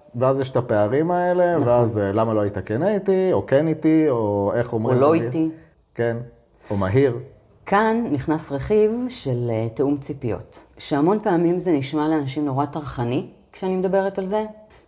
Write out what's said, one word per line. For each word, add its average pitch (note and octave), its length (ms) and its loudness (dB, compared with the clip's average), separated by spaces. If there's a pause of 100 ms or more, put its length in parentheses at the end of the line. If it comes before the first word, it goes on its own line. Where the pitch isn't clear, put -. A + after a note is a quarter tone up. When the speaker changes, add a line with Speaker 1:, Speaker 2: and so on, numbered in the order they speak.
(160)
Speaker 1:
ואז C3 240 2
יש C3 100 -2
את - 80 -2
הפערים A#2+ 540 2
האלה, F3+ 440 2
Speaker 2:
נכון. C#3+ 120 2
Speaker 1:
ואז, A#2+ 300 4
אה, G2+ 140 0
למה A2+ 220 0
לא G#2 80 2
היית G2+ 240 -2
כן A#2 180 -2
איתי, F#3+ 500 0
או G#2+ 120 0
כן D3 220 2
איתי, D#3 420 2
או G#2 460 0
איך A#2+ 180 -2
אומרים A#2+ 240 2
Speaker 2:
או B2+ 40 4
לא C#3+ 60 6
Speaker 1:
תמיד? D#3+ 160 4
Speaker 2:
איתי. D#3+ 260 -2 (460)
Speaker 1:
כן, A#2 220 0 (540)
או G2+ 60 -2
מהיר. A#2+ 400 2 (480)
Speaker 2:
כאן A3 460 0
נכנס D3+ 400 -4
רכיב G#3 400 2 (180)
של, B2 440 -4
אה, A2 200 -2
תאום C#3+ 240 0
ציפיות, C3+ 680 -8 (140)
שהמון E3+ 460 0
פעמים F3 360 2
זה E3+ 120 -2
נשמע D3+ 360 -2
לאנשים D3 380 -2
נורא C#3 200 -2
טרחני C#3 640 -6 (240)
כשאני F#3 240 -4
מדברת F#3+ 440 0
על F#3+ 60 -4
זה. G#3+ 200 -2 (420)